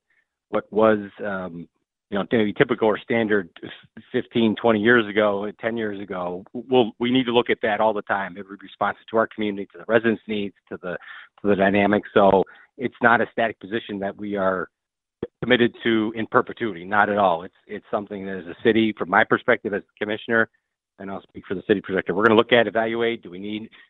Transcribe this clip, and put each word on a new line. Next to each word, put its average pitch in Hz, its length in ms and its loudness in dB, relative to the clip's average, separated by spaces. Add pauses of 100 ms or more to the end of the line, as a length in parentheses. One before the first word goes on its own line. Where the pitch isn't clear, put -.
(500)
what 104 240 -4
was, 104 380 2 (120)
um, 92 460 -10 (400)
you 104 80 -4
know, 92 140 -2
maybe 107 200 2
typical 117 360 0
or 98 100 2
standard 107 520 -2 (600)
fifteen, 113 480 0
twenty 113 200 2
years 113 280 4
ago, 104 420 0 (120)
ten 117 160 -4
years 104 240 -6
ago, 90 500 -8
we'll, 123 480 0
we 120 120 -2
need 131 140 2
to 120 60 -4
look 120 200 2
at - 100 -2
that 107 180 -2
all 110 140 2
the 101 80 -4
time. 98 380 -6
Every 98 200 -16
response 98 380 -6 (140)
to 110 60 0
our 110 100 2
community, 101 460 -6
to 87 40 -20
the 85 100 -18
residents' 110 400 0
needs, 104 280 -6 (140)
to 92 120 -14
the, 87 160 -8 (440)
to 101 60 -2
the 101 80 4
dynamics. 101 600 2
So 98 280 6 (360)
it's 120 220 -6
not 117 200 4
a 104 100 0
static 113 280 -4
position 101 400 -8
that 98 180 -8
we 101 180 -8
are 95 340 -2 (720)
committed 117 420 2
to 110 320 0
in 110 120 -6
perpetuity, 98 580 -2
not 104 240 2
at 101 80 0
all. 90 260 2
It's, 98 120 -18 (120)
it's 101 220 -14
something 104 360 -8
that 95 120 -8
as 85 100 -12
a 90 160 -14
city, 113 340 4
from 87 120 -6
my 104 140 6
perspective 113 500 0
as 98 80 -4
a - 220 -12
commissioner, 110 460 -2 (500)
and 98 120 -12
I'll 95 120 -12
speak - 240 -20
for 101 80 -6
the 90 120 -10
city 98 140 0
perspective, 92 340 -4
we're 104 80 0
gonna 113 140 6
look 117 140 2
at, 117 160 4
evaluate, 113 540 -4
do 92 80 -18
we 90 100 -16
need, 107 300 -10 (200)